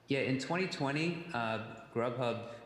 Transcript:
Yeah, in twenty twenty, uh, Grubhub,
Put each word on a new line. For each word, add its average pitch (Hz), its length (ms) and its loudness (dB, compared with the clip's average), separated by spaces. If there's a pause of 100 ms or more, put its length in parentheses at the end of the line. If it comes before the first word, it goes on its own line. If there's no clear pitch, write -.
Yeah, 139 100 4
in 127 180 4
twenty 175 300 0
twenty, 156 680 0
uh, 113 260 0 (360)
Grubhub, 120 440 2 (260)